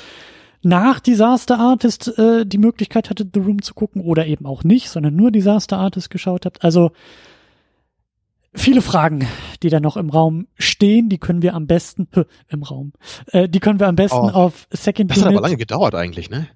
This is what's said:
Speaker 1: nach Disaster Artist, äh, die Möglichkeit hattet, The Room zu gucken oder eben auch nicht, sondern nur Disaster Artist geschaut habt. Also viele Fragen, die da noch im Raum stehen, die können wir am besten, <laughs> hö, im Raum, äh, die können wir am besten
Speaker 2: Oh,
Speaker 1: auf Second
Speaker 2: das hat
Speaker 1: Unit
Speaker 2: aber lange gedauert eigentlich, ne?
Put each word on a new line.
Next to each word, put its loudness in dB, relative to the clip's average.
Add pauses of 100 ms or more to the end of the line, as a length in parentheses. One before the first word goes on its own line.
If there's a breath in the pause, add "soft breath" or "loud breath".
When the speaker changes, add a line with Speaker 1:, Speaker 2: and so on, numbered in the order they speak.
(640 loud breath)
Speaker 1:
nach 2
Disaster 2
Artist, 0
äh, 2
die -6
Möglichkeit 0
hattet, -8
The 0
Room -2
zu -12
gucken -6
oder -2
eben -6
auch -10
nicht, 4
sondern -4
nur 4
Disaster 0
Artist -6
geschaut -6
habt. -8
Also 4 (1600 soft breath)
viele 2
Fragen, 0 (360 loud breath)
die 2
da 2
noch -2
im -4
Raum 0
stehen, 2
die -2
können -2
wir 0
am -8
besten, -2
<laughs> -8
hö, 2 (240 soft breath)
im -8
Raum, -14 (380 loud breath)
äh, 2
die 0
können 0
wir 2
am 0
besten 2
Speaker 2:
Oh, 2
Speaker 1:
auf 0
Second -2
Speaker 2:
das 0
hat 4
Speaker 1:
Unit 4
Speaker 2:
aber 0
lange -2
gedauert -2
eigentlich, -8
ne? -8